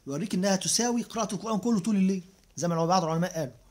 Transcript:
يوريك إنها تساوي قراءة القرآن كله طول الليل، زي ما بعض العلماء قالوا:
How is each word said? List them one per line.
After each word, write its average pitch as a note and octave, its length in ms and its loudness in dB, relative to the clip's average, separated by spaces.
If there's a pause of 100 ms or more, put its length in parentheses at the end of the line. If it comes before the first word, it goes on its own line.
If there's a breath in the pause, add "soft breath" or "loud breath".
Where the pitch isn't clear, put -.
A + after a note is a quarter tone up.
يوريك C#3+ 280 -4
إنها F#3+ 220 2
تساوي A3+ 460 0
قراءة A3 320 -4
القرآن G#3+ 240 -2
كله A#3 220 2
طول G#3+ 160 2
الليل، F#3+ 260 2 (340)
زي D#3+ 120 -2
ما E3 180 0
بعض F3 180 4
العلماء E3 340 -2
قالوا: C#3 160 -4 (160)